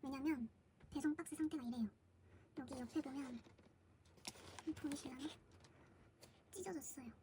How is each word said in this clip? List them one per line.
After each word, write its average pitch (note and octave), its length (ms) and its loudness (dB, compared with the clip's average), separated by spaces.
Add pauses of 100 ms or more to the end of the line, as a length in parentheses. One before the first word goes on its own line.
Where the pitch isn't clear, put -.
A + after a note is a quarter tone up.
왜냐면 C4+ 480 4 (420)
배송 D4+ 240 6
박스 D#4+ 200 -4
상태가 D#4 280 4
이래요. A#3 240 4 (720)
여기 B3+ 220 -4
옆에 B3+ 220 2
보면, C4 400 -2 (1300)
음, D#4 60 4
보이시려나? C#4 560 0 (1200)
찢어졌어요. D#4+ 600 -4 (120)